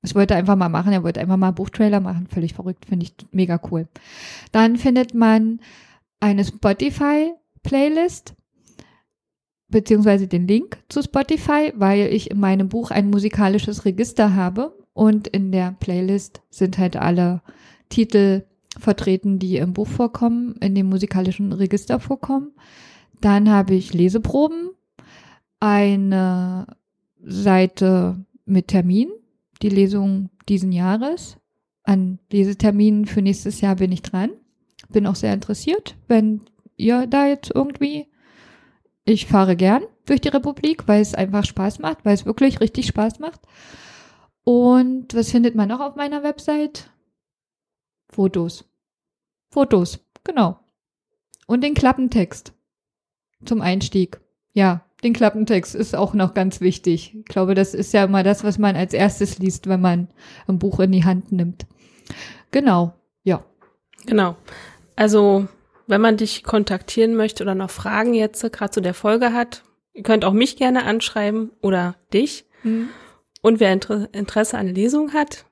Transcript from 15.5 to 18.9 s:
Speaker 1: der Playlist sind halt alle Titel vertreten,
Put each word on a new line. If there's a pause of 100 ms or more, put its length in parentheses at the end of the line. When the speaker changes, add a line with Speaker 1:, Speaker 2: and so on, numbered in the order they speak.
Speaker 1:
der
Playlist
sind
halt
alle (480)
Titel (340)
vertreten,